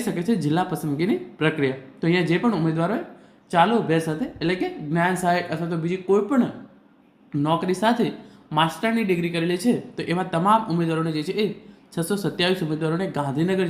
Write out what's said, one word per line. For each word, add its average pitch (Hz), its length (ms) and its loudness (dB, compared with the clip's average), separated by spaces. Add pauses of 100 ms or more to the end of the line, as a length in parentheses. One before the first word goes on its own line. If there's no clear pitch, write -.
શકે 170 200 -2
છે 233 80 2 (100)
જિલ્લા 156 260 2
પસંદગીની 170 500 -2 (180)
પ્રક્રિયા. 151 400 0 (220)
તો - 60 -18
અહીંયા 170 240 2
જે 165 120 4
પણ 226 160 2
ઉમેદવારોએ 165 420 0 (520)
ચાલુ 185 300 4
અભ્યાસ 160 260 2
સાથે, 156 180 -2 (160)
એટલે 170 200 0
કે 370 60 -2 (220)
જ્ઞાન 170 320 2
સહાયક 175 320 2
અથવા 165 180 -4
તો 175 120 -2
બીજી 180 260 -2
કોઈ 202 200 4
પણ 262 140 4 (880)
નોકરી 165 500 0
સાથે 233 220 4 (520)
માસ્ટરની 220 500 2
ડિગ્રી 175 280 0
કરેલી 170 280 0
છે, 240 100 4 (220)
તો - 60 -6 (100)
એવા 180 220 -2
તમામ 202 280 4 (120)
ઉમેદવારોને 165 420 0
જે 151 80 -2
છે 185 100 -4 (100)
એ 208 40 2 (460)
છસો 170 300 -2
સત્યાવીસ 175 440 0
ઉમેદવારોને 160 380 -2 (120)
ગાંધીનગર 165 520 0